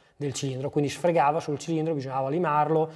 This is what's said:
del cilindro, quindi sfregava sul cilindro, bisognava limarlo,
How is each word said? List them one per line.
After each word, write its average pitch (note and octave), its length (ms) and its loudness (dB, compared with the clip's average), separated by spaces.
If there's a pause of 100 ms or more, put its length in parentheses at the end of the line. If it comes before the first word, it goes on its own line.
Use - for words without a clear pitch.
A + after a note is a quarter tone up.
(160)
del C#3+ 160 -4
cilindro, C3+ 380 -4
quindi D3 180 2
sfregava D#3+ 520 2
sul D3 180 -4
cilindro, D#3+ 340 -2
bisognava C3+ 380 -4
limarlo, D#3 640 2